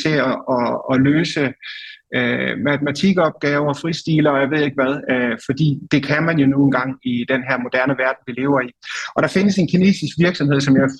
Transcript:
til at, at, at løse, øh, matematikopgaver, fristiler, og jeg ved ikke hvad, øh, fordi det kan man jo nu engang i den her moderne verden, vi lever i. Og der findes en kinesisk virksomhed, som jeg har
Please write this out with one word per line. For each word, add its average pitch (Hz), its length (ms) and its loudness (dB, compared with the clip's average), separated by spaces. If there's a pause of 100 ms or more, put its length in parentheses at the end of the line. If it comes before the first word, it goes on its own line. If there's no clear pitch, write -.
til 156 120 0 (140)
at, 120 60 -2 (200)
at, 120 160 0 (200)
at 131 100 4
løse, 147 520 2 (640)
øh, 123 380 -2 (140)
matematikopgaver, 147 1040 0
fristiler, 151 580 0
og 135 100 2
jeg 135 100 0
ved 151 120 0
ikke 143 180 -2
hvad, 131 140 0 (180)
øh, 120 320 0
fordi 139 340 0 (120)
det 147 180 2
kan 151 140 0
man 165 160 0
jo 139 80 4
nu 139 180 4
engang 131 260 0 (120)
i 120 260 -2
den 131 200 0
her 131 160 0
moderne 131 380 0
verden, 131 240 -2
vi 123 140 -10
lever 139 200 2
i. 123 80 -8 (460)
Og 143 80 2
der 156 60 0
findes 196 280 2
en 165 100 2
kinesisk 185 520 2
virksomhed, 147 420 2
som 139 140 4
jeg 135 80 4
har 135 160 -2